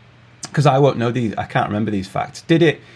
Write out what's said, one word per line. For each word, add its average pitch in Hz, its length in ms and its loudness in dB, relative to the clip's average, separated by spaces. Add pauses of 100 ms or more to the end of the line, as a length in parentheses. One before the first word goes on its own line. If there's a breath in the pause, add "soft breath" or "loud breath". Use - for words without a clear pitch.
(520)
'cause 143 140 2
I 139 140 4
won't 143 180 2
know 120 140 -2
these, 117 240 -2
I - 100 -6
can't - 220 -2
remember 107 240 -2
these 98 160 -4
facts, - 340 -8
did 165 200 2
it 160 200 2 (140)